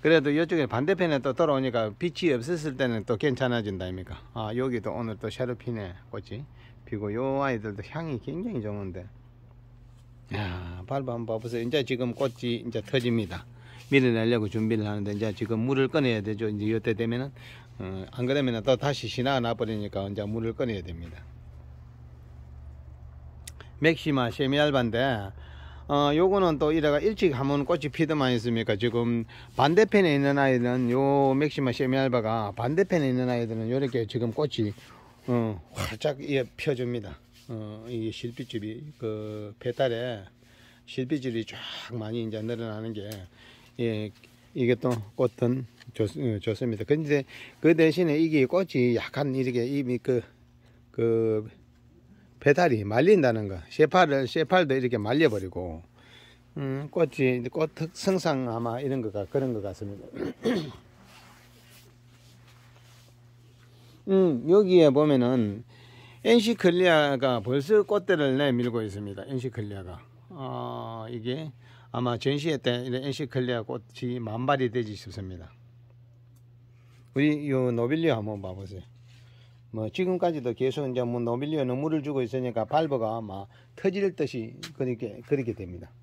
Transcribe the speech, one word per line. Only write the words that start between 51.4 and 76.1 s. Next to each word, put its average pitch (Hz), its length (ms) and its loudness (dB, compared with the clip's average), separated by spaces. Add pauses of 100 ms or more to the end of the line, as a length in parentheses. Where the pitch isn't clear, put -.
배달이 143 440 4
말린다는 120 640 6
거. 95 120 -6 (100)
쇠팔을, 147 580 4
쇠팔도 160 480 4
이렇게 123 220 0
말려버리고, 95 880 0 (720)
음, 139 320 -6
꽃이, 131 600 2
꽃 156 260 -2
특성상 160 760 0
아마 117 320 -4
이런 135 200 -2
거가, 101 240 -4
그런 131 280 -2
것 107 80 -4
같습니다. 98 440 -10 (360)
<clears throat> 180 500 -4 (3250)
음, 165 400 4
여기에 180 400 8
보면은 127 720 4 (600)
엔시클리아가 170 1200 4
벌써 143 420 2
꽃대를 180 540 2
내밀고 120 440 2
있습니다. 101 460 -8
엔시클리아가. 107 720 -8 (280)
어, 120 800 -10
이게 123 420 -6 (400)
아마 120 260 0
전시회 143 400 0
때 123 280 0
이런 127 180 -4
엔시클리아 127 600 -2
꽃이 123 560 -8
만발이 123 520 0
되지 107 240 -4
싶습니다. 92 560 -12 (1600)